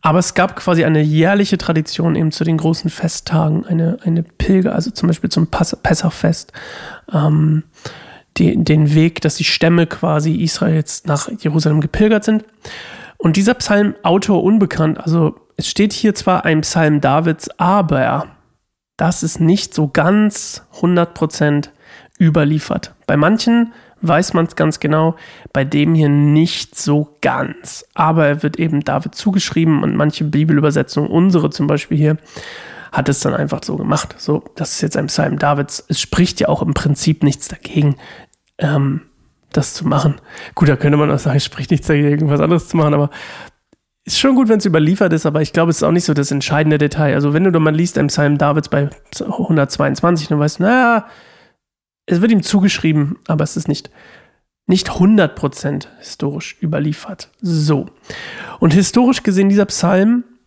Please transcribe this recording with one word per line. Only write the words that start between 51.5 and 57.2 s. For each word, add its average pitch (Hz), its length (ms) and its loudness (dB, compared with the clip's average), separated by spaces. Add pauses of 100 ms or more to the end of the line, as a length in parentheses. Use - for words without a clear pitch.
es 175 120 2
wird 226 100 4
ihm 208 100 4
zugeschrieben, 160 760 0 (100)
aber 156 160 0
es - 140 -6
ist 160 100 -8
nicht, - 220 -6 (760)
nicht - 320 0
hundert 190 380 4
Prozent 143 640 -6
historisch - 600 -8
überliefert. 151 720 -6 (100)